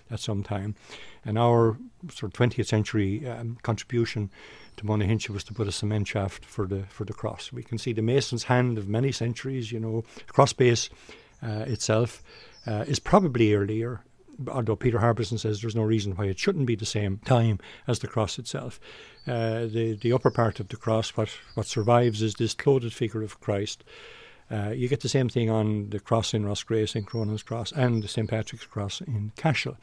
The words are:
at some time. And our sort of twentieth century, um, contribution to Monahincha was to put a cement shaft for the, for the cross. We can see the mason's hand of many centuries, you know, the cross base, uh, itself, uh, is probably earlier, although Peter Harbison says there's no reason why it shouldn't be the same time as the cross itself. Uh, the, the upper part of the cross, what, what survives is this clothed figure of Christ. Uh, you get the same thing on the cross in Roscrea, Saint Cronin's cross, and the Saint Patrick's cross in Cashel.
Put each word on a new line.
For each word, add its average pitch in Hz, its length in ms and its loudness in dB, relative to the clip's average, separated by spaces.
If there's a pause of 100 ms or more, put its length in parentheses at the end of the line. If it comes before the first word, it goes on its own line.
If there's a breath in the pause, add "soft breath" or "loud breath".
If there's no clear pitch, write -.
(100)
at 113 100 -6
some 101 220 -2
time. 101 320 -4 (500 loud breath)
And 110 140 -2
our 117 400 6 (320)
sort 101 200 -8
of - 20 -18
twentieth 117 360 2
century, 107 600 0
um, 117 340 -8
contribution 113 680 -2 (460 loud breath)
to 107 80 -12
Monahincha 107 460 0
was 101 140 -6
to 107 100 -14
put 104 140 -2
a 92 40 -4
cement 104 340 -2
shaft - 380 -4
for 101 220 -4
the, 98 180 -4
for 101 200 -10
the 104 80 -10
cross. - 400 -8
We 120 100 -10
can 113 160 -6
see 120 140 -4
the 110 100 0
mason's 120 420 0
hand 123 340 4
of 98 100 -8
many 123 240 2
centuries, 120 600 -4
you 113 80 -4
know, 110 240 -2 (220 loud breath)
the - 60 -18
cross 135 200 6
base, 120 360 4 (540 loud breath)
uh, 110 240 -4
itself, 113 560 0 (440 loud breath)
uh, 107 200 -2
is - 140 0
probably 120 540 4
earlier, 107 480 -2 (440)
although 110 300 0
Peter 117 240 2
Harbison 113 360 2
says 107 240 -2
there's 110 140 -6
no 113 80 2
reason 104 320 2
why 101 120 -2
it 95 120 -2
shouldn't 170 280 2
be 117 100 2
the 107 100 -6
same 101 380 0
time 117 340 4 (300 loud breath)
as 117 100 0
the - 80 -8
cross - 320 -2
itself. 131 400 -8 (480 loud breath)
Uh, 117 400 -2
the, 113 340 0
the 117 120 2
upper 127 180 4
part 113 300 2
of 104 80 -8
the - 80 -10
cross, 113 400 0
what, 107 120 0 (260)
what 107 120 -2
survives 117 560 4
is 110 120 0
this 113 200 -2
clothed 131 380 2
figure 110 320 -4
of - 160 -12
Christ. 104 420 -4 (640 loud breath)
Uh, 104 220 -4
you 120 180 -2
get 110 120 0
the 123 80 -4
same 131 200 2
thing 113 220 2
on 107 400 0
the 104 80 -4
cross - 340 0
in 107 120 2
Roscrea, 107 440 0
Saint 104 180 -4
Cronin's 107 360 -4
cross, 117 300 -6
and 123 280 2
the 101 80 -6
Saint 107 220 -2
Patrick's 110 340 -6
cross - 360 -6
in 107 360 -4
Cashel. - 460 -2